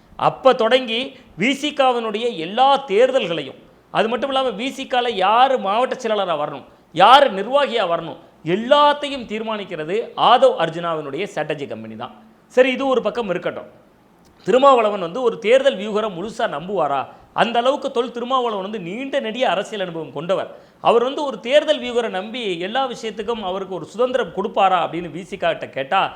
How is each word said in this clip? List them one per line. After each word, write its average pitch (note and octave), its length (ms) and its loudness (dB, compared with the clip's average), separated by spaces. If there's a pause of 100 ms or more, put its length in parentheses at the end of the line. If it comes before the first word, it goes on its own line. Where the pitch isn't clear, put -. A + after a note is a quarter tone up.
(160)
அப்ப D3+ 360 2
தொடங்கி A#3+ 640 0 (220)
வி A3 120 0
சி C#4 220 -4
காவினுடைய A#3 640 0
எல்லா A#3 400 2
தேர்தல்களையும், A3 760 0 (360)
அது G3+ 180 0
மட்டும் A#3+ 200 -4
இல்லாம C4+ 200 0
வி A3+ 200 -6
சி C4+ 180 -10
கால B3 240 -2
யாரு A#3 480 4
மாவட்ட A3 360 -2
செயலாளரா G3 480 -2
வரணும், D3 220 -8 (280)
யாரு A#3+ 380 8
நிர்வாகியா A3+ 600 0
வரணும், E3 240 -4 (280)
எல்லாத்தையும் C#4 800 2
தீர்மானிக்கிறது G#3 920 -6
ஆதவ் A3+ 420 6
அர்ஜுனாவினுடைய E3 760 -4
ஸ்ட்ராட்டஜி D3 340 -4
கம்பெனி A2+ 280 -12
தான். A#2+ 180 -12 (320)
சரி, C4 240 4
இது C4 160 -2
ஒரு A#3+ 160 2
பக்கம் G#3 280 -2
இருக்கட்டும். E3+ 500 -6 (640)
திருமாவளவன் A#3 560 6
வந்து F3+ 220 -6
ஒரு A3 160 0
தேர்தல் B3+ 380 4
வியூகரை G#3+ 320 -4
முழுசா G#3 380 -6
நம்புவாரா? D#3 600 -2 (260)
அந்த A#3 260 2
அளவுக்கு C4+ 320 0
தொல் A#3+ 200 -2
திருமாவளவன் A#3+ 520 -2
வந்து G#3 180 -8
நீண்ட C4 400 -4
நெடிய A3+ 300 -2
அரசியல் G3 320 -4
அனுபவம் E3 300 -8
கொண்டவர். D#3 420 -4 (260)
அவர் A3 220 4
வந்து C#4+ 220 -4
ஒரு C4 160 -6
தேர்தல் C#4+ 400 2
வியூகரை A#3+ 280 -4
நம்பி G3 520 -6
எல்லா A#3+ 300 -4
விஷயத்துக்கும் G#3+ 520 -8
அவருக்கு F#3 320 -6
ஒரு D#3+ 100 -10
சுதந்திரம் B3 500 -2
கொடுப்பாரா F#3+ 480 2
அப்படின்னு D#3+ 280 -6
வி E3 120 -10
சி G3 140 -12
கிட்ட D#3+ 320 -2
கேட்டா C3+ 480 -2